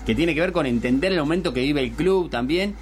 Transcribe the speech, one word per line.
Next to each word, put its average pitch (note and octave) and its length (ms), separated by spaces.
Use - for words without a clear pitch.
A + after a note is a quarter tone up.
que A2+ 80
tiene D#3 200
que C#3+ 60
ver F#3 120
con E3 120
entender B2+ 480
el F3+ 80
momento D#3+ 320
que B2 80
vive C#3+ 220
el A#2+ 100
club F3 380
también E3 520